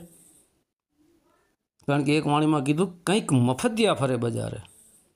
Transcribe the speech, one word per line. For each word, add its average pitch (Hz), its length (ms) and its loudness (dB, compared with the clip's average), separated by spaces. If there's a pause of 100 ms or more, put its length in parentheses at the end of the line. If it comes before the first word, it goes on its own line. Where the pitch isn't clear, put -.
(1900)
કારણ 143 180 0
કે 147 120 2
એક 147 100 0
વાણીમાં 151 380 2
કીધું, 160 400 -2
"કંઈક 190 280 0
મફતિયા 170 640 2
ફરે 131 220 -2
બજારે." 113 420 -6 (580)